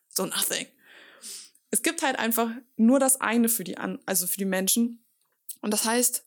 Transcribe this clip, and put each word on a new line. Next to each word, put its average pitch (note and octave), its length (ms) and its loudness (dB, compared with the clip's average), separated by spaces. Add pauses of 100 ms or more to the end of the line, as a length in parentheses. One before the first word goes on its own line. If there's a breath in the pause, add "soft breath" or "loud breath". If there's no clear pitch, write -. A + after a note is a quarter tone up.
So - 180 -2
nothing." - 400 -2 (1040 loud breath)
Es - 120 0
gibt E4 200 -2
halt C4+ 160 0
einfach A3+ 320 0 (260)
nur A#3 220 6
das C4 220 2
eine A3+ 280 2
für G3 160 -2
die F3+ 140 -8
an-, F#3+ 280 -6
also F#3 200 -2
für - 120 -2
die G3 60 -2
Menschen. G3 600 0 (560)
Und G#3 120 -2
das G#3 120 0
heißt, A#3+ 420 0